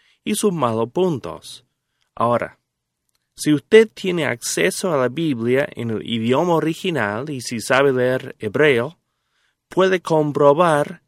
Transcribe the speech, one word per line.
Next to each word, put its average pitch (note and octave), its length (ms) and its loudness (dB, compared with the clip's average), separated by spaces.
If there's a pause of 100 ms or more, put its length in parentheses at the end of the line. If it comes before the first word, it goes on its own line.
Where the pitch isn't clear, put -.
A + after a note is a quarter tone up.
(240)
y G#3 120 -4
sus - 160 0
malos A#2 380 -2
puntos. B2+ 760 -6 (500)
Ahora, A2+ 420 -2 (800)
si D3+ 140 0
usted D3+ 400 6
tiene F3 320 -4
acceso E3+ 680 -2
a C#3+ 40 0
la B2+ 100 0
Biblia C3 640 -2
en A#2 180 -8
el G#2+ 140 -6
idioma B2+ 500 0
original D3+ 760 -4
y C3+ 100 -8
si A#2 220 -8
sabe C3+ 320 2
leer B2+ 440 -2
hebreo, B2+ 600 0 (720)
puede F#3 320 2
comprobar D3+ 1080 2